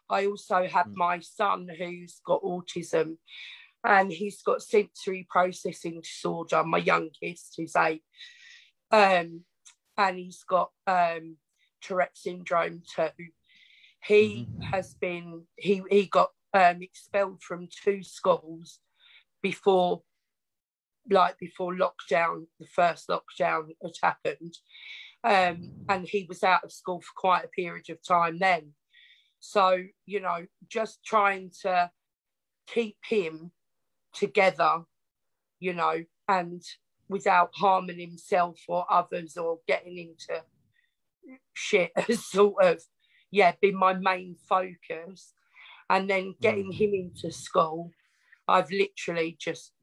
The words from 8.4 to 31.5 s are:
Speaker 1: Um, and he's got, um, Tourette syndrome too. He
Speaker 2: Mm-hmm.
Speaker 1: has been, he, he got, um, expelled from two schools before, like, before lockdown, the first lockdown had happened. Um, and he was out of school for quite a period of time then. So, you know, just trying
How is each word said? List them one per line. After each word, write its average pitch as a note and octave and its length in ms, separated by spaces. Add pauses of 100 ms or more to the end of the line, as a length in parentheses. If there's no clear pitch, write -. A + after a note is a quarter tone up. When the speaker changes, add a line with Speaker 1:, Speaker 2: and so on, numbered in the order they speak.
Speaker 1:
Um, F3+ 540 (520)
and F#3+ 220
he's F3+ 240
got, - 280 (140)
um, E3 520 (440)
Tourette F3+ 360
syndrome E3+ 640 (100)
too. D#3+ 160 (920)
He G#3+ 460
Speaker 2:
Mm-hmm. - 220
Speaker 1:
has F#3+ 280
been, F3 440 (140)
he, F#3 320
he G3 180
got, F#3 240 (220)
um, F3 280
expelled G3 640
from F3 260 (140)
two G3+ 200
schools E3 760 (640)
before, F3+ 580 (1080)
like, F#3 280
before F3+ 380
lockdown, E3 720 (120)
the D#3+ 60
first E3+ 440
lockdown E3 600 (120)
had E3+ 100 (100)
happened. D#3+ 540 (680)
Um, F3+ 480 (160)
and F#3 200
he G3 200
was F3+ 160
out F#3 200
of - 80
school F3+ 300
for - 140
quite F3 300
a D#3+ 40
period F3 420
of E3 120
time E3+ 360
then. E3 340 (640)
So, F#3 440 (240)
you F#3+ 120
know, F3 280 (200)
just A3 380
trying G3 460 (100)